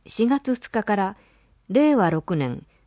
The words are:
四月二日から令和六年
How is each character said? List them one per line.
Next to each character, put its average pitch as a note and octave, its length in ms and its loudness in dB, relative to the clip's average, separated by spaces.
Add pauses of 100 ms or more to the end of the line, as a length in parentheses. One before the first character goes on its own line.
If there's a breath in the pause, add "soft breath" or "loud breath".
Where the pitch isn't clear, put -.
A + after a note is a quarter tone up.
四 - 180 -2
月 C4 300 0
二 - 160 -16
日 G#3+ 120 -4
か G#3 120 -2
ら G3 220 -4 (520 soft breath)
令 D4 240 4
和 G3 160 4
六 D#3+ 260 -2
年 C3 300 -4 (220)